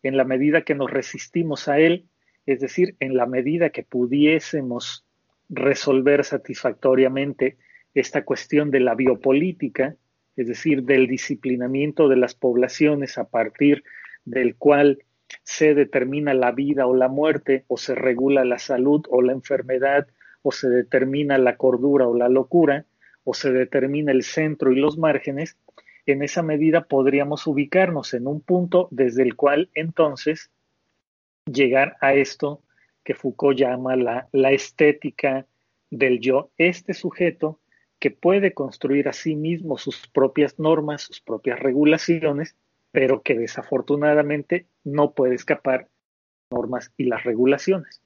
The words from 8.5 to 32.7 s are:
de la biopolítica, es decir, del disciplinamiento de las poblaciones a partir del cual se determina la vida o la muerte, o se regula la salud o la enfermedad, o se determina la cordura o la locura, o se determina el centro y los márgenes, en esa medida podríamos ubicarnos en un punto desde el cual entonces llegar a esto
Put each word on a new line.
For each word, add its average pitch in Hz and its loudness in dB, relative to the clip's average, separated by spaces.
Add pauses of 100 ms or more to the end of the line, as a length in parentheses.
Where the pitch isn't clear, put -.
de 131 2
la 123 2
biopolítica, 135 0 (400)
es 120 -4
decir, 135 -2
del 131 4
disciplinamiento 131 -2
de 131 4
las 123 2
poblaciones 131 0
a 120 -8
partir 143 0 (420)
del 120 -2
cual 143 4 (400)
se 151 2
determina 143 0
la 127 2
vida 135 0
o 127 2
la 127 4
muerte, 143 0
o 120 -4
se - -6
regula 131 2
la 123 0
salud 143 0
o 127 2
la 127 2
enfermedad, 135 -2 (340)
o 139 -2
se - -6
determina 135 0
la 123 2
cordura 131 2
o 120 0
la 120 2
locura, 139 2 (380)
o 131 -4
se 139 -2
determina 135 0
el 131 4
centro 156 -2
y 131 2
los 151 0
márgenes, 151 -2 (500)
en 139 0
esa 160 -4
medida 160 2
podríamos 139 0
ubicarnos 151 -2
en 120 -6
un 147 -6
punto 180 0
desde 127 0
el 123 2
cual 147 0
entonces 156 -2 (960)
llegar 135 0
a 139 2
esto 143 -2 (400)